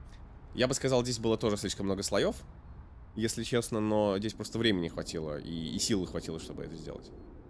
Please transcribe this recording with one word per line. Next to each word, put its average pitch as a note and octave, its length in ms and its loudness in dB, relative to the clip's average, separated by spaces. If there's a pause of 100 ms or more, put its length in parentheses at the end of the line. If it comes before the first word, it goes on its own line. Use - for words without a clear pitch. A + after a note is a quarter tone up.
(540)
Я B2 120 4
бы C3+ 80 2
сказал, C3 300 4
здесь A#2+ 160 -2
было A2+ 180 4
тоже G#2+ 180 4
слишком G2 300 -2
много G2 160 0
слоёв, C3+ 320 2 (840)
если A2+ 280 0
честно, A#2 360 2
но G#2+ 380 6
здесь G#2+ 160 0
просто G#2+ 240 -4
времени G2 300 4
хватило D#2 500 -4
и, D#2+ 380 -4
и - 20 0
силы G2 300 2
хватило, E2 320 -6
чтобы D2 240 -8
это D2+ 100 -10
сделать. D#2 360 -10 (400)